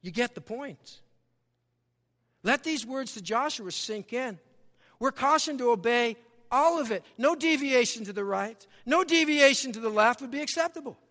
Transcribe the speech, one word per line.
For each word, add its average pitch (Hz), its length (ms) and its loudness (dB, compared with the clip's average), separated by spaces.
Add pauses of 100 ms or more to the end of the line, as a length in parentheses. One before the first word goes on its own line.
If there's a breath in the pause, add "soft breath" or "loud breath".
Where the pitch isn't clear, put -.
You 175 80 -12
get 233 240 -2
the 180 60 -14
point. 247 580 -14 (1400)
Let 262 200 0
these 302 220 -4
words 262 280 -6
to 214 80 -14
Joshua 220 500 -4
sink 214 420 -8
in. 240 260 -6 (600 soft breath)
We're 262 120 0
cautioned 294 480 0
to 247 120 2
obey 233 460 0 (340)
all 320 280 4
of 240 120 -2
it. 190 120 -4 (140 soft breath)
No 277 180 2
deviation 269 720 0
to 202 80 -12
the 202 120 -6
right, 202 380 -4 (220 soft breath)
no 320 180 4
deviation 294 680 4
to 214 80 -8
the 226 100 -2
left 214 320 4
would 254 100 -12
be 277 100 -6
acceptable. 320 580 -4 (120)